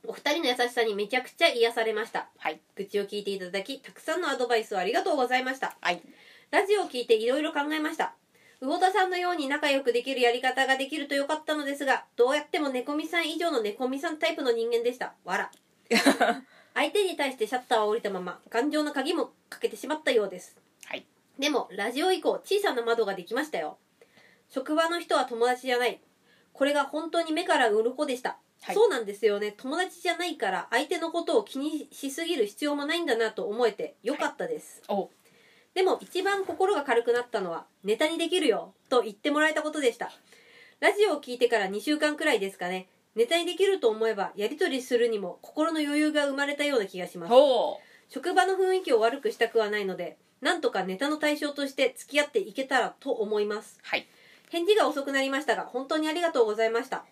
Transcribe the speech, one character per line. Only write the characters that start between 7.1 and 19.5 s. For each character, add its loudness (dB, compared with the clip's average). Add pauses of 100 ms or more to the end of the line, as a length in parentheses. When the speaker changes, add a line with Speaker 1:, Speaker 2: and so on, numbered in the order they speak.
Speaker 1:
い 0
ろ 2
い -2
ろ -4
考 -2 (120)
え -2
ま -2
し -12
た。 -2 (480)
魚 -2
田 4
さ 2
ん -4
の -2
よ 0
う -2
に -2
仲 0
良 2
く 2
で 0
き -4
る -2
や 6
り -2
方 0
が 4
で -4
き -6
る -6
と -2
よ 2
か -2
っ -8
た 0
の -4
で -4
す -6
が、 0 (140)
ど 6
う 2
や 0
っ -12
て -2
も 0
猫 -4
み -4
さ 0
ん -2
以 -6
上 0
の 0
猫 -4
み -4
さ -4
ん -8
タ 0
イ 0
プ -6
の 0
人 0
間 0
で 0
し -12
た。 -8 (100)
わ -4
ら。 -4 (380)
Speaker 2:
<laughs> 0
Speaker 1:
相 -2
手 2
に -4
対 -2
し -12
て -2
シ -6
ャ 0
ッ -6
タ 4
ー 4
を 2
降 0
り -4
た -4
ま -6
ま、 -10
頑 0
丈 0
な -4
鍵 -2
も -2 (180)
か -16